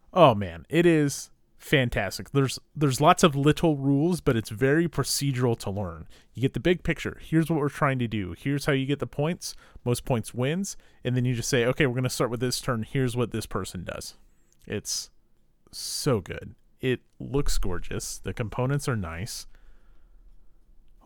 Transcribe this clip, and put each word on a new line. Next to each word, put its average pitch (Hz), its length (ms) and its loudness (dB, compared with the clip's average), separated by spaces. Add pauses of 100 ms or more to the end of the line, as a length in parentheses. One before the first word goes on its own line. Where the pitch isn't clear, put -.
(160)
Oh, 156 180 8
man, 90 360 -6
it 165 160 4
is 151 440 4 (280)
fantastic. 120 720 0
There's, 135 260 2 (180)
there's 139 260 0
lots 160 220 6
of 151 120 6
little 147 400 4
rules, 143 460 2
but 131 140 2
it's 110 140 -2
very 139 380 2
procedural 127 720 0
to - 100 -8
learn. 90 380 -8 (260)
You 110 80 -10
get 131 120 2
the 147 60 -4
big 175 240 2
picture. - 380 -2
Here's 160 280 2
what 165 100 2
we're 143 100 0
trying 135 300 0
to 120 80 0
do. 101 300 -4
Here's 139 280 -2
how 151 80 2
you 135 120 0
get 139 140 -2
the 123 80 -4
points. - 480 -4 (280)
Most 120 220 0
points 117 280 -2
wins. 151 440 -2 (260)
And 123 140 -2
then 123 80 2
you 127 100 0
just 113 140 -4
say, 120 160 2
"Okay, 127 200 2
we're 120 100 0
gonna 127 140 0
start 131 200 0
with 117 100 -4
this 123 220 -2
turn. 117 220 -2
Here's 127 320 -2
what 120 160 -2
this 110 140 -4
person 95 380 -8
does." - 320 -10 (520)
It's - 420 -6 (640)
so - 500 -2
good. - 340 -12 (260)
It 127 200 0 (180)
looks 135 380 2
gorgeous. - 600 -2
The 95 160 -8
components 127 560 -2
are 123 80 0
nice. 87 500 -8 (1600)